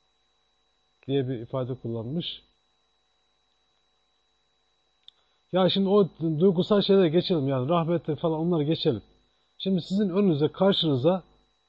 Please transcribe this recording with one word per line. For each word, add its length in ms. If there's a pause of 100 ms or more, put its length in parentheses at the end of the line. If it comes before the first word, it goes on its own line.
(1080)
diye 220
bir 100
ifade 360
kullanmış. 680 (3000)
Ya 180
şimdi 180
o 200 (120)
duygusal 640
şeylere 260
geçelim, 400
yani 200
rahmettir 480
falan, 240
onları 220
geçelim. 400 (560)
Şimdi 240
sizin 260
önünüze, 400
karşınıza, 720 (460)